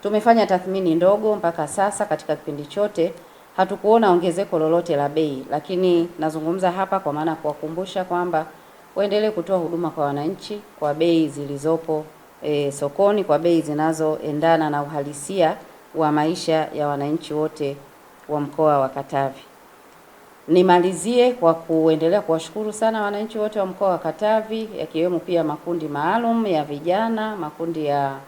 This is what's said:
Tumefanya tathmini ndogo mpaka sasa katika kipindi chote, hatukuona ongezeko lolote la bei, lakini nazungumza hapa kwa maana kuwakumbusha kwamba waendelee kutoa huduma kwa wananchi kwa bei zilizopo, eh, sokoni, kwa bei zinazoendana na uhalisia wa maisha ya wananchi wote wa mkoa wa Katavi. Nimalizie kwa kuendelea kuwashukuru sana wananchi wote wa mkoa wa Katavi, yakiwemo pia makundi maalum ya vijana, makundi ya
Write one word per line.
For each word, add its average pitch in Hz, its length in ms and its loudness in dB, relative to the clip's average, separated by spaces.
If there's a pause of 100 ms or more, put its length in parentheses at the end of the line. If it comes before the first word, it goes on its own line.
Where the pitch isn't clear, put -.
Tumefanya 214 440 4
tathmini 185 480 0
ndogo 208 420 4
mpaka 170 320 -2
sasa 202 360 0
katika 156 320 -2
kipindi 147 300 -8
chote, 202 460 -2 (440)
hatukuona 202 540 4
ongezeko 175 480 2
lolote 165 380 2
la 143 120 0
bei, 147 420 -2
lakini 175 580 0 (100)
nazungumza 160 520 -2
hapa 190 300 -2
kwa 147 120 -4
maana 156 220 -2
kuwakumbusha 165 720 -6
kwamba 175 420 -2 (500)
waendelee 208 340 0
kutoa 190 280 -2
huduma 170 320 -2
kwa 151 140 -2
wananchi 160 560 -4 (180)
kwa 147 160 -2
bei 165 340 2
zilizopo, 151 760 -4 (380)
eh, 143 300 -2
sokoni, 190 520 2
kwa 147 140 2
bei 165 220 4
zinazoendana 156 1080 0
na 147 120 -2
uhalisia 156 760 -2 (380)
wa 156 180 0
maisha 156 640 0
ya 147 140 -2
wananchi 147 460 -4
wote 151 420 -2 (520)
wa 147 120 -2
mkoa 147 380 2
wa 131 100 2
Katavi. 139 520 -4 (1080)
Nimalizie 185 840 4
kwa 165 220 4
kuendelea 160 680 2
kuwashukuru 208 520 -4
sana 220 300 0
wananchi 208 360 -6
wote 214 220 -2
wa 190 60 0
mkoa 190 220 -2
wa 175 100 0
Katavi, 214 680 -2 (100)
yakiwemo 165 400 -2
pia 170 260 0
makundi 156 440 -4
maalum 220 580 0
ya 156 180 0
vijana, 214 720 -2
makundi 160 500 -6
ya 139 300 0 (120)